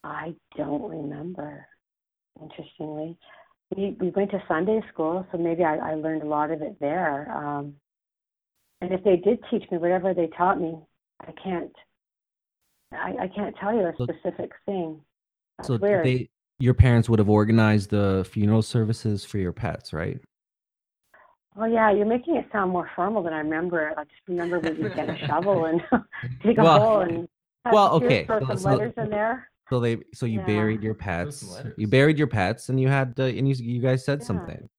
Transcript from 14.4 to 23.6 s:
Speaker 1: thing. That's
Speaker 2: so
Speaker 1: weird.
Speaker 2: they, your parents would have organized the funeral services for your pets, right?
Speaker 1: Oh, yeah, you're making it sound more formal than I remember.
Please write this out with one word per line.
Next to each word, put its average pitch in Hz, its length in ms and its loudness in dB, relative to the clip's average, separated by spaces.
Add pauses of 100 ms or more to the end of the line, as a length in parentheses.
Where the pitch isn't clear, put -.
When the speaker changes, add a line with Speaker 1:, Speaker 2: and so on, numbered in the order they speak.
Speaker 1:
thing. 160 360 -6 (560)
That's - 100 -12
Speaker 2:
so 123 100 0
Speaker 1:
weird. 190 280 2
Speaker 2:
they, 127 240 0 (300)
your 123 140 4
parents 120 360 6
would 110 100 6
have 101 100 4
organized 107 600 6
the 98 420 2
funeral 107 300 2
services 110 640 -2
for - 120 -8
your 90 140 -2
pets, - 400 -8
right? 90 280 -6 (1400)
Speaker 1:
Oh, 220 80 -2
yeah, 220 260 4
you're 208 140 2
making 247 320 0
it - 160 -4
sound 190 180 0
more 175 240 -4
formal 196 260 -2
than 165 120 -6
I 156 60 -4
remember. 156 580 -2